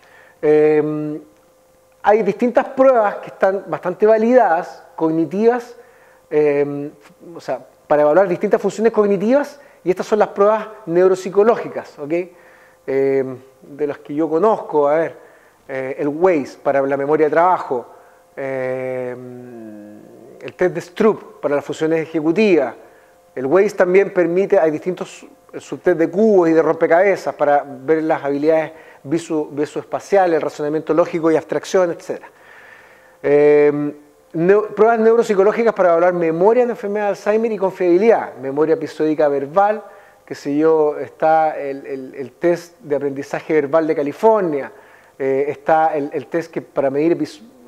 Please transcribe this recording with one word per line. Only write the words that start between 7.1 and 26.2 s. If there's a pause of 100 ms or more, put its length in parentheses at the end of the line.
o
sea, (260)
para
evaluar
distintas
funciones
cognitivas, (240)
y
estas
son
las
pruebas (200)
neuropsicológicas,
¿ok? (720)
Eh, (260)
de
las
que
yo
conozco,
a
ver, (520)
eh,
el
waze
para
la
memoria
de
trabajo, (500)
eh, (1300)
el
test
de
Stroop
para
las
funciones
ejecutivas. (640)
El
waze
también
permite,
hay
distintos
sub-,
subtest
de
cubos